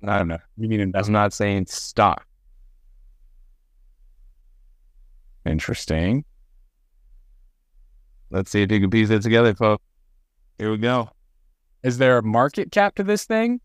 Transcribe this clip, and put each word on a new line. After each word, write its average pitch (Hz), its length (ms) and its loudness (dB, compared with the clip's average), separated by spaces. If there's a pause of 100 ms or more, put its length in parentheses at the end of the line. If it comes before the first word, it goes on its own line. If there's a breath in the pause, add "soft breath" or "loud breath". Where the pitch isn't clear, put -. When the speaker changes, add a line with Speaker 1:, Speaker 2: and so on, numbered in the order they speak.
Speaker 1:
I 101 160 0
don't 87 100 0
know. 82 100 -6 (180)
Speaker 2:
You 110 100 -6
mean 110 140 0
Speaker 1:
I'm 98 80 0
Speaker 2:
investment? 98 240 -2
Speaker 1:
not 104 220 2
saying 101 320 0
stock. - 600 0 (3250)
Speaker 2:
Interesting. 85 800 -2 (2000)
Speaker 1:
Let's 95 200 -4
see 104 120 0
if 98 100 0
you 107 80 2
can 98 80 2
piece 110 220 2
it 110 100 4
together, 113 340 2
folks. 107 300 0 (720)
Here 107 140 -4
we 110 80 -4
go. 117 320 -2 (720)
Speaker 2:
Is 123 160 -2
there 127 180 4
a 117 60 2
market 127 500 -2
cap 202 220 0
to - 80 -6
this 202 220 -2
thing? 233 400 -2